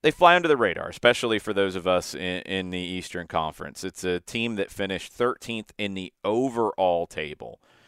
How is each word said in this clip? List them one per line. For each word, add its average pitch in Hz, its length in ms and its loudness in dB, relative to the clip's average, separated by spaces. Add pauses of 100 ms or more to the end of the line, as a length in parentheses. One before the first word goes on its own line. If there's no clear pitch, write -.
They - 80 4
fly 175 260 8
under 170 120 2
the 147 80 6
radar, 87 320 0
especially 113 500 2
for 104 160 -4
those 95 200 2
of 90 120 -4
us 90 280 2
in, 90 280 -4
in 92 280 -4
the 90 80 -6
Eastern 90 500 -8
Conference. 78 540 -6
It's 92 220 -10
a 90 160 0
team 117 360 -6
that 98 140 -4
finished 98 420 -6
thirteenth 117 680 -4
in 101 160 -4
the 92 180 -10 (100)
overall 104 840 0
table. 73 540 -10 (280)